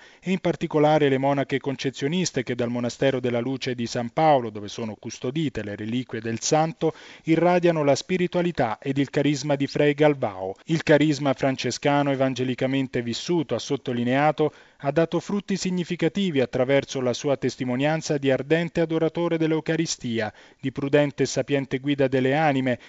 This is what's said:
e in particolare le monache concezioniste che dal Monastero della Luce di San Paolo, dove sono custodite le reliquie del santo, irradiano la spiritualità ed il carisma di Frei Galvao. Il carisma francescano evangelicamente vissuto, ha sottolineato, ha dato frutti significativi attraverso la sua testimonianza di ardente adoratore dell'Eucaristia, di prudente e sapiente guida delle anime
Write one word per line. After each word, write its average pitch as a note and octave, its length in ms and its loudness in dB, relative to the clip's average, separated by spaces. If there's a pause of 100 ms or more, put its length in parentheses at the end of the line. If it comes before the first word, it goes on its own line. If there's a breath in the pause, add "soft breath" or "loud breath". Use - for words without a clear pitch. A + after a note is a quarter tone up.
(220 loud breath)
e F3+ 100 -4
in F#3+ 80 0
particolare D3+ 680 2
le C3+ 100 2
monache C#3 420 0
concezioniste C#3 840 -4
che B2 120 -4
dal A#2+ 140 -2
Monastero B2 520 -2
della A#2+ 180 -2
Luce B2+ 340 -4
di A#2+ 140 -4
San A#2+ 220 -6
Paolo, C#3+ 400 4
dove G#2 180 -10
sono A2 280 -8
custodite B2+ 680 -6
le G2+ 140 -8
reliquie A#2 420 -6
del A2+ 220 -6
santo, D#3 520 0 (300 loud breath)
irradiano E3+ 600 4
la C#3 120 6
spiritualità F3 840 -2
ed C3+ 160 -4
il C#3 120 0
carisma C#3+ 460 0
di C#3 120 -2
Frei D3 260 2
Galvao. B2 640 0 (100)
Il D#3+ 180 0
carisma C#3+ 500 4
francescano C#3+ 760 0
evangelicamente C3 920 0
vissuto, A#2+ 540 -2
ha A2 40 -2
sottolineato, C#3 960 0 (260 loud breath)
ha C#3+ 120 -4
dato E3 280 2
frutti G3 360 -4
significativi F3 840 -2
attraverso B2+ 600 0
la B2 120 0
sua C3+ 240 -2
testimonianza C#3 800 -2
di C3+ 120 0
ardente D#3 520 0
adoratore E3 560 0
dell'Eucaristia, D#3 920 -2 (260 loud breath)
di C3 140 -6
prudente C#3+ 520 2
e C3 40 0
sapiente C3+ 520 -2
guida C#3 280 0
delle C3 280 2
anime C3+ 540 2